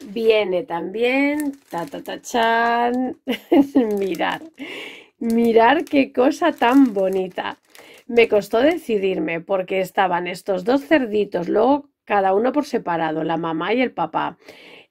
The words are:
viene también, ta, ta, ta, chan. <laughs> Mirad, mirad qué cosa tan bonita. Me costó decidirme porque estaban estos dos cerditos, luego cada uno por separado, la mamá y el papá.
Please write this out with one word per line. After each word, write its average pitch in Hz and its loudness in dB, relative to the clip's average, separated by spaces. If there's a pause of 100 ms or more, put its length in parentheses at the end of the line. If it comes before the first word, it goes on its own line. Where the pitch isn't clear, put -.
viene 208 -4
también, 247 -4 (180)
ta, 170 -8
ta, 180 -14
ta, 190 -14
chan. 233 -2
<laughs> 247 0
Mirad, 190 -4 (800)
mirad 233 4
qué 269 0
cosa 294 2
tan 254 4
bonita. 190 -4 (500)
Me 233 4
costó 214 2
decidirme 190 0
porque 190 -2
estaban 180 0
estos 185 -4
dos 269 0
cerditos, 208 0
luego 277 2 (160)
cada 196 2
uno 233 2
por 285 -2
separado, 165 -4
la 165 -2
mamá 165 -4
y 254 0
el 233 -2
papá. 160 -4 (540)